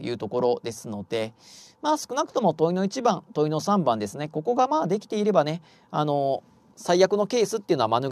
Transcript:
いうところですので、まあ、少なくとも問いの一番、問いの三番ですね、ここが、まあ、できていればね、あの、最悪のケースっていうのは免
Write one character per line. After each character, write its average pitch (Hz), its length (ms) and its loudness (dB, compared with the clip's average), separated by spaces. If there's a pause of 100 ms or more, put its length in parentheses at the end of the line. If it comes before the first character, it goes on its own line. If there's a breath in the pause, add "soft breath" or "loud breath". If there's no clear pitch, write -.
い 120 100 -6
う 120 80 -6
と 110 100 -6
こ 123 120 -2
ろ 120 220 2
で 117 100 -8
す 123 160 -14
の 101 200 -10
で、 113 240 -4 (500 loud breath)
ま 302 100 0
あ、 302 40 0
少 - 180 -8
な 294 100 -2
く - 80 -14
と 254 100 0
も 170 120 2
問 160 180 2
い - 20 -2
の 190 100 0
一 214 180 -6
番、 220 200 2 (120)
問 151 140 2
い - 20 -2
の 156 100 -2
三 202 240 0
番 117 140 2
で 104 80 -4
す 117 120 -8
ね、 151 100 -6
こ 156 140 -8
こ 240 120 -2
が、 254 140 4
ま 311 140 0
あ、 208 40 -2
で 190 120 0
き - 80 -12
て 214 120 -4
い 208 60 0
れ 208 80 2
ば 165 120 6
ね、 156 180 -4 (280 soft breath)
あ 151 140 0
の、 143 380 0 (340)
最 180 260 4
悪 190 140 4
の 202 100 2
ケ 240 160 0
ー 196 40 2
ス 220 120 -4
っ - 20 -8
て 185 120 -2
い 156 40 2
う - 20 -2
の 113 100 2
は 117 120 2
免 135 120 -2